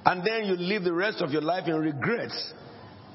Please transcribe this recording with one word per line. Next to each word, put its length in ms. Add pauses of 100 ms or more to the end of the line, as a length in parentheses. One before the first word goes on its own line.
And 220
then 200
you 100
live 260
the 100
rest 280
of 100
your 120
life 260
in 80
regrets 760 (640)